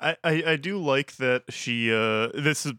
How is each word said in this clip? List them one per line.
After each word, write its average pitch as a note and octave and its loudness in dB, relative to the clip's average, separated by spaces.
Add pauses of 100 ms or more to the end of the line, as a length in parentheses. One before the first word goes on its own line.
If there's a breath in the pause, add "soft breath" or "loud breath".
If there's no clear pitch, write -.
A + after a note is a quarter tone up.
I, D#3+ -2
I, D#3+ 0
I D#3+ 2
do F#3 -6
like C#3+ 0
that B2+ 0
she, A#2 -2
uh, A2 2
this D3 0
is, C#3+ -4